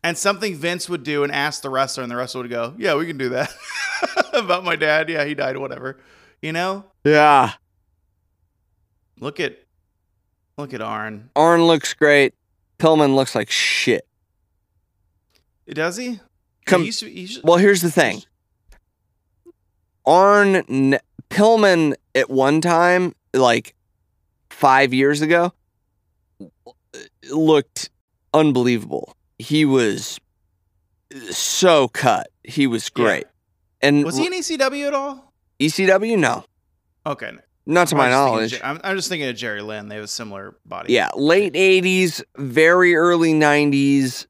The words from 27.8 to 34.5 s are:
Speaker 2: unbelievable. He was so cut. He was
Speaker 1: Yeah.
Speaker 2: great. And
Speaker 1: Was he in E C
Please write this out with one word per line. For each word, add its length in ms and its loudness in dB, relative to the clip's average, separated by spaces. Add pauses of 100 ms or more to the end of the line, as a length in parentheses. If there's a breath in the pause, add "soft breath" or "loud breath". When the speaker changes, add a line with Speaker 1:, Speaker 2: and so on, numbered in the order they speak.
Speaker 2:
unbelievable. 840 0 (220)
He 260 0
was 560 0 (1120)
so 580 2
cut. 400 -2 (140)
He 240 -2
was 280 -4
Speaker 1:
Yeah. 80 -2
Speaker 2:
great. 220 0 (560)
And 240 4
Speaker 1:
Was 140 -6
he 80 0
in 80 -6
E 80 -8
C 160 -8